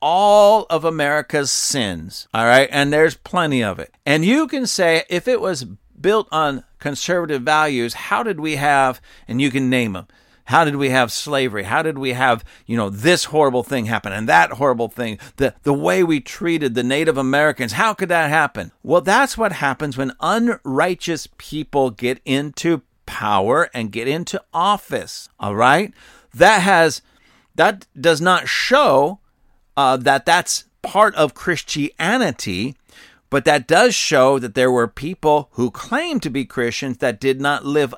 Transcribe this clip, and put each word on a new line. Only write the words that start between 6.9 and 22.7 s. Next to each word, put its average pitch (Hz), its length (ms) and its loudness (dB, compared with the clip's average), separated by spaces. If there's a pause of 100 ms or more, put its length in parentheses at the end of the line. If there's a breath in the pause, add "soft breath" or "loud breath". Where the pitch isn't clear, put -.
values, 143 520 0
how 220 300 -4
did 196 160 -6
we 156 160 -4
have, 139 460 2 (260 soft breath)
and 120 140 -4
you 139 100 0
can 131 180 -2
name 120 260 0
'em, 87 120 -14 (380 soft breath)
how 151 180 4
did 147 120 0
we 139 160 0
have 127 200 2
slavery? 127 520 -4
How 117 180 -2
did 156 160 -4
we 131 160 -4
have, 123 300 0 (240 soft breath)
you 117 100 -4
know, 104 120 -2
this 120 360 0
horrible 135 380 0
thing 123 220 -4
happen 107 280 -6
and 107 160 -6
that 160 240 4
horrible 120 360 -2
thing? 113 280 -6 (200 loud breath)
The, 131 260 -2
the 143 100 0
way 175 300 2
we 160 160 0
treated 147 560 -4
the 123 80 0
Native 143 340 0
Americans, 135 560 0
how 208 220 -2
could 190 140 -6
that 165 200 0
happen? 143 420 -2 (120)
Well, 165 180 2
that's 220 360 0
what 214 160 -2
happens 139 440 -4
when 131 220 -4
unrighteous 170 1160 -2
people 143 520 -2
get 123 360 -4
into 147 580 -2 (240)